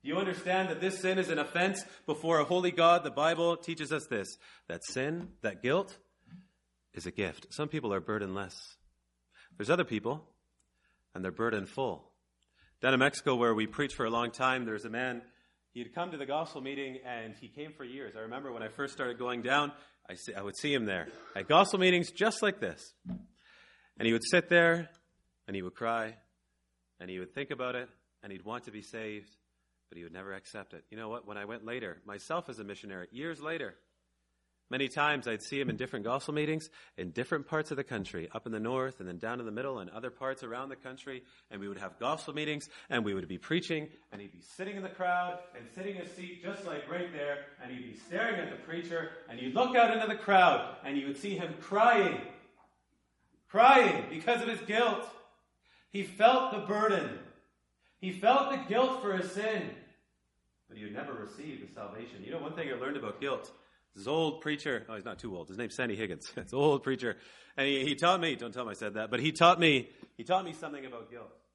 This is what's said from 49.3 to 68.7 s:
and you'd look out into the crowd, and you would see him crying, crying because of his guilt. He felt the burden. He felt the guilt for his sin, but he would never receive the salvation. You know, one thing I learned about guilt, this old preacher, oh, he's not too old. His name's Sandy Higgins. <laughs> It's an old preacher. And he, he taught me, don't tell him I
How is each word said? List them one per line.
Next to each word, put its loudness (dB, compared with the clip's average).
and -10
you'd -4
look 4
out 8
into 0
the -2
crowd, 6
and -2
you -2
would -4
see -6
him -6
crying, 6
crying 10
because 2
of -2
his -4
guilt. 2
He -4
felt 6
the -4
burden. 0
He -6
felt 4
the -2
guilt 2
for -2
his -4
sin, -4
but -20
he -12
would -12
never -10
receive -12
the -20
salvation. -12
You -12
know, -6
one -8
thing -6
I -4
learned -4
about -8
guilt, -4
this -10
old 0
preacher, -4
oh, -8
he's -10
not -10
too -8
old. -8
His -12
name's -6
Sandy -2
Higgins. -6
<laughs> -10
It's -10
an -2
old 4
preacher. -2
And 2
he, 2
he 0
taught 6
me, 0
don't -8
tell -6
him -4
I -6